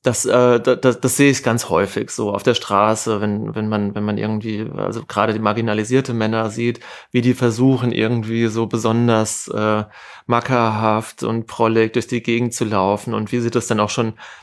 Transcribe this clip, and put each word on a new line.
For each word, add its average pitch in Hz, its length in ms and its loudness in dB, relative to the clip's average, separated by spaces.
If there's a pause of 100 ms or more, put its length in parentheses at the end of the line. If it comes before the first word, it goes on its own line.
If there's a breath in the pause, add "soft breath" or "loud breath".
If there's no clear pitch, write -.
das, 123 220 0
äh, 123 340 4
da, 127 160 2
da, 127 160 2
das - 240 0
sehe 143 140 6
ich 131 120 -2
ganz 117 280 0
häufig 95 400 0
so 104 240 -4
auf 101 80 -4
der 127 100 4
Straße, 107 720 0
wenn, 107 320 -4
wenn 107 160 -4
man, 104 240 -2
wenn 104 100 -4
man 104 140 -2
irgendwie, 107 580 -4
also 104 260 -6
gerade - 300 0
die 107 60 -2
marginalisierte 110 760 0
Männer 113 380 0
sieht, 117 300 -4 (300 loud breath)
wie 123 120 2
die 123 100 4
versuchen, 123 580 2
irgendwie 113 580 0
so 113 180 -2
besonders, 113 800 2
äh, 107 360 0 (420 loud breath)
mackerhaft 113 960 0
und 113 240 -4
prollig 113 480 2
durch 113 120 0
die 117 160 -4
Gegend 117 300 -2
zu 117 140 -2
laufen 104 480 0
und 107 180 -4
wie 123 80 0
sie 117 100 -2
das 117 160 -2
dann 107 140 0
auch 104 100 0
schon 113 240 -2 (280 loud breath)